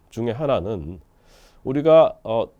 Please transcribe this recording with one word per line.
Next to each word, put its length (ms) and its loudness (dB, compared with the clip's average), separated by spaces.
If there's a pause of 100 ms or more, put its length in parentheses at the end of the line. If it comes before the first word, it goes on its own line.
(100)
중에 200 -6
하나는 720 -6 (640)
우리가, 580 4
어, 240 -4 (140)